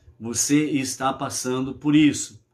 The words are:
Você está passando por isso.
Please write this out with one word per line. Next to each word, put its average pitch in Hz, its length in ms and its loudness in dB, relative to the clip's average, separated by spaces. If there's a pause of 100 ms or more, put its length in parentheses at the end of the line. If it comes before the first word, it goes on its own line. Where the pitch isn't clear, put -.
(200)
Você 135 460 0
está 135 480 -2
passando 131 600 -4
por 147 220 2
isso. - 580 2